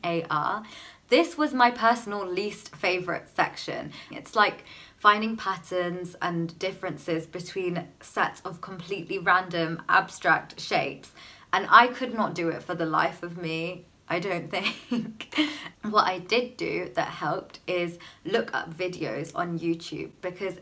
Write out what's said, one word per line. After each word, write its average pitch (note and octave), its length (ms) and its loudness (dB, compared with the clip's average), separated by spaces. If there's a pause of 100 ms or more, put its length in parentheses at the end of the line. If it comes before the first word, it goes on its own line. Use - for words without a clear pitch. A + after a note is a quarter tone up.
A E3+ 260 0
R. F3+ 340 0 (460)
This E4 280 4
was D4+ 160 2
my B3 160 6
personal A3+ 560 2
least F#3+ 500 -4
favorite F3+ 600 -2
section. - 560 -2 (180)
It's, - 260 -10
like, G#3 280 4 (340)
finding G#3+ 380 4
patterns F3+ 840 -2
and E3+ 380 -2
differences D#3+ 680 -4
between F3 600 -4 (120)
sets - 420 -2
of F3+ 200 -10
completely F#3+ 580 -8
random F3 720 2
abstract - 720 2
shapes. - 520 -2 (400)
And F#3+ 180 0
I A#3 180 12
could B3 280 -4
not G#3+ 180 0
do E3 160 0
it - 140 -4
for F3+ 100 -4
the E3+ 120 -2
life D#3+ 360 2
of F3 160 -8
me, E3+ 480 -6 (240)
I F3 100 0
don't F3 320 -4
<laughs> G3+ 40 -4
think. - 840 -6 (460)
What G#3 240 2
I F#3 120 -2
did A#3+ 380 0
do E3+ 380 -4
that - 140 0
helped - 580 -4
is F3 320 -2 (260)
look A3 300 0
up D#3+ 200 -6
videos D#3 600 -4
on E3+ 240 -2
YouTube, E3 520 -4 (100)
because F#3 400 -6